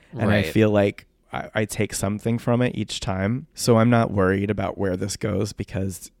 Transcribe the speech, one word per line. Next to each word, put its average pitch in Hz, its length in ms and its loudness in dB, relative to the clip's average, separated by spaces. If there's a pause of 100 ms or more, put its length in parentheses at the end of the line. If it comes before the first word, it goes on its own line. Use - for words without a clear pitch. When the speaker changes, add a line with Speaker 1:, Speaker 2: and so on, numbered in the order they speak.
(120)
Speaker 1:
And 131 180 -4
I 104 120 4
Speaker 2:
Right. 98 40 0
Speaker 1:
feel 107 260 4
like 104 340 2 (260)
I, - 240 -8
I 110 100 0
take - 280 -4
something 104 440 -2
from 120 240 0
it 123 140 0
each - 240 -6
time. 107 540 -2
So - 240 4
I'm 113 120 6
not 113 220 4
worried 98 400 2
about 101 260 -2
where 92 200 -2
this 101 200 -4
goes 104 360 -4
because 95 680 -8